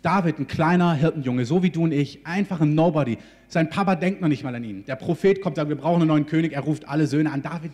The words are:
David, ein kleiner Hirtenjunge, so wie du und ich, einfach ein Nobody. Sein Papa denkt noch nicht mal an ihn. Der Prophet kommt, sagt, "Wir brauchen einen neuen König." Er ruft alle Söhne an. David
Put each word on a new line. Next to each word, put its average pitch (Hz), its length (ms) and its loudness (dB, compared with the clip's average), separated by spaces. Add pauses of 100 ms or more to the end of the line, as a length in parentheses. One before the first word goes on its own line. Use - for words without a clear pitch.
David, 170 380 0
ein 135 80 -4
kleiner 175 460 2
Hirtenjunge, 127 520 0
so 170 180 0
wie 185 80 2
du 165 120 0
und 165 80 2
ich, 143 340 -2
einfach 180 360 -2
ein 151 140 4
Nobody. 151 420 2 (300)
Sein 165 220 0
Papa 196 260 0
denkt 185 260 -2
noch 170 60 0
nicht 139 160 0
mal 131 100 -6
an 120 100 -8
ihn. 101 220 -12
Der 131 100 -6
Prophet 190 460 0
kommt, 170 160 -4
sagt, 151 100 -2
"Wir 147 80 -2
brauchen 165 260 2
einen 156 80 4
neuen 151 180 2
König." 160 260 0
Er 139 80 -4
ruft 151 260 -4
alle 147 200 0
Söhne 151 240 0
an. 139 100 -4
David 156 320 -10